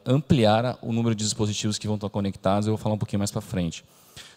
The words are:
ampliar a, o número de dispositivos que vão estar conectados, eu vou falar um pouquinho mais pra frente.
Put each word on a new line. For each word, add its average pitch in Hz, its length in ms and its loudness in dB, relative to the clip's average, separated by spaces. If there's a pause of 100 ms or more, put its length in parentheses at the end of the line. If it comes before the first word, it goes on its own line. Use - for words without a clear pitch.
ampliar 123 600 4
a, 127 160 -4
o 120 100 -6
número 117 240 2
de 104 80 -4
dispositivos 104 540 -2
que - 100 -8
vão 107 100 -2
estar 101 120 -6
conectados, 101 580 0
eu 110 60 2
vou 107 100 -4
falar 107 120 0
um 104 40 -2
pouquinho 104 200 -4
mais 101 120 0
pra 107 120 -4
frente. 87 420 -4 (520)